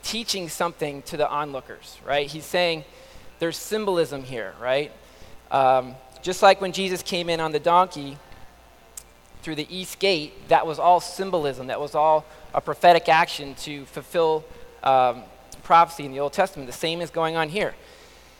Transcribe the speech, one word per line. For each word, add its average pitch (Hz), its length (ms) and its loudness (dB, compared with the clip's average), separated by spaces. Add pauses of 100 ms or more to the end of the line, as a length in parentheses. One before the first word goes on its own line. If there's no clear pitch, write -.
teaching 202 480 -6
something 151 540 -4
to - 140 -10
the 147 120 0
onlookers, 139 760 -8
right? 143 240 -2
He's 151 180 -12
saying 170 380 0 (540)
there's 165 200 -4
symbolism 170 640 -2
here, 120 360 -10
right? 131 320 0 (600)
Um, 131 420 4 (300)
just 180 180 -4
like 190 180 8
when 185 120 -2
Jesus 185 320 -4
came 175 260 -4
in 165 100 0
on 160 120 -2
the 151 80 0
donkey 156 580 2 (1300)
through 160 120 -8
the 151 140 -6
east 180 300 -10
gate, 170 340 0 (140)
that 160 180 4
was 156 140 -4
all 175 200 6
symbolism. 151 680 -4
That 117 120 -4
was 143 140 -6
all 156 320 4 (300)
a - 60 0
prophetic 165 480 4
action 160 460 0
to 143 300 -12
fulfill, 160 580 -2 (400)
um, 127 380 4 (400)
prophecy 170 440 4
in 135 60 -10
the 135 80 -8
Old 143 140 -2
Testament. 180 320 -2
The 120 100 -12
same 165 260 -4
is 160 100 -8
going 165 240 -2
on 160 140 -2
here. 175 260 -4 (640)